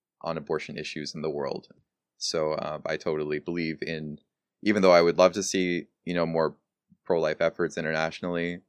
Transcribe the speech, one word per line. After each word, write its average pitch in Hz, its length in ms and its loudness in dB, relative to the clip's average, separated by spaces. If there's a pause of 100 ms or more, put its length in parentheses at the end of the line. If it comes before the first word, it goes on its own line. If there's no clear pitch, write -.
(220)
on 82 160 -6
abortion 76 400 -6
issues 76 380 -10
in 76 60 -10
the 78 80 -4
world. 71 400 -6 (480)
So, 78 360 -2
uh, 76 320 -6
I 78 120 -4
totally 76 420 -4
believe 80 420 -4
in, 78 380 -8 (420)
even 104 200 2
though 92 100 8
I 85 100 10
would 85 160 4
love 90 160 8
to 98 100 -2
see, 90 420 0 (200)
you 87 80 -6
know, 85 120 0
more 82 300 0 (500)
pro-life 80 360 0
efforts 82 360 0
internationally, 85 920 -4